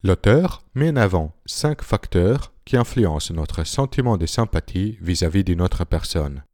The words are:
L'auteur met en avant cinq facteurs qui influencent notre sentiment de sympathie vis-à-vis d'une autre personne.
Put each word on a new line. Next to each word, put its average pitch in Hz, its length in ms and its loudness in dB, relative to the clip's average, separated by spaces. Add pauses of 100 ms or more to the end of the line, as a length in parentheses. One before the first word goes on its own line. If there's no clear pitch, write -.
L'auteur 107 600 4 (100)
met 147 160 2
en 147 60 0
avant 90 400 2 (100)
cinq - 360 -4
facteurs 104 680 0 (120)
qui - 120 0
influencent 92 560 0
notre 80 300 -4
sentiment 123 540 0
de 82 100 -2
sympathie 101 760 -2
vis-à-vis 87 440 0
d'une 90 180 0
autre 90 220 0
personne. 71 580 -4 (120)